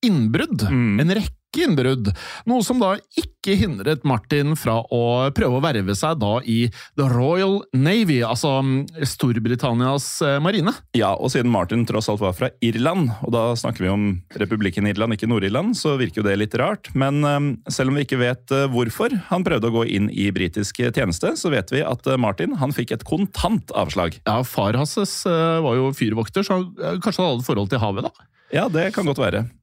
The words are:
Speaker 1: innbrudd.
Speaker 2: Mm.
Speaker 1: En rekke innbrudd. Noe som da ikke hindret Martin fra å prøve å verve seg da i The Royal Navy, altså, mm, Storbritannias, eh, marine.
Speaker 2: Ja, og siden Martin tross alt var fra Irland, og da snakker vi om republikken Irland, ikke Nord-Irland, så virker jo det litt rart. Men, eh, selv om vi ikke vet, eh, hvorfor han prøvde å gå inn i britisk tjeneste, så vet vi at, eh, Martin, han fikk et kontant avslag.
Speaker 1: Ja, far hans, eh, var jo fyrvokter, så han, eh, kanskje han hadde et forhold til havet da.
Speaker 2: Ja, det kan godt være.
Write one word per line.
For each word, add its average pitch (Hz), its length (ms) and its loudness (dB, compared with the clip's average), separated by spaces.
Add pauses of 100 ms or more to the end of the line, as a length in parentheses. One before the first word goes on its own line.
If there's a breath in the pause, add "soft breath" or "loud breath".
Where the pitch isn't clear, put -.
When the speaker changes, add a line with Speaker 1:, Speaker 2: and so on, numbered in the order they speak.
Speaker 1:
innbrudd. 160 680 2
Speaker 2:
Mm. 120 300 2
Speaker 1:
En 156 100 4
rekke 202 240 -2 (220)
innbrudd. 131 560 2 (340 loud breath)
Noe 240 160 2
som 247 160 0
da 196 140 2 (240)
ikke - 400 -2
hindret 151 480 0
Martin 143 500 0
fra 117 300 0
å 123 160 -2 (320)
prøve 135 260 2
å 139 60 0
verve 104 320 0
seg 156 240 -2
da 107 240 2
i 117 240 0 (260 loud breath)
The 143 140 2
Royal 175 640 2
Navy, 156 520 4
altså, 127 400 0
mm, 135 400 -2
Storbritannias, 123 1040 0 (160)
eh, 139 160 2
marine. 190 320 2 (240)
Speaker 2:
Ja, 107 220 2
og 127 160 -2
siden 123 180 2
Martin 107 360 2
tross - 260 -2
alt 104 80 0
var 92 160 0
fra 127 140 -2 (120)
Irland, 123 480 2 (140)
og 117 80 -4
da 117 100 0 (120)
snakker 117 260 -4
vi 92 80 0
om 101 160 2 (320)
republikken 104 500 0
Irland, 104 300 0
ikke 107 100 -4
Nord-Irland, 117 480 0
så 151 240 0
virker 110 240 -2
jo 104 60 2
det 98 100 2
litt 107 160 -2
rart. 170 400 -4
Men, 139 300 2
eh, 143 480 -2
selv 131 180 0
om 143 60 0
vi 143 80 -2
ikke 127 160 -2
vet, 123 320 -2
eh, 139 160 2
hvorfor 123 420 0 (200)
han 185 120 0
prøvde 120 300 0
å - 80 -2
gå 113 80 0
inn 101 220 0
i 101 200 0
britisk 95 460 -2 (160)
tjeneste, 117 420 0
så 190 160 -2
vet 107 220 0
vi 131 100 0
at, - 240 -4
eh, 135 100 2
Martin, 123 400 0
han 139 140 0
fikk 127 220 -4
et 117 120 -8
kontant 185 680 -2
avslag. 85 520 -2
Speaker 1:
Ja, 110 180 0
far 107 300 0
hans, 143 220 0 (300)
eh, 165 340 2
var 135 140 0
jo 131 160 2
fyrvokter, 117 540 0
så 185 160 0
han, 185 180 -6
eh, 180 220 -4
kanskje 190 240 0
han 165 80 2
hadde 120 80 -2
et 127 100 -4
forhold 104 200 0
til 123 100 0
havet 104 240 -2
da. - 60 -4 (420 soft breath)
Speaker 2:
Ja, 196 160 2
det 175 260 0
kan 190 120 0
godt 143 120 0
være. 120 300 0 (140)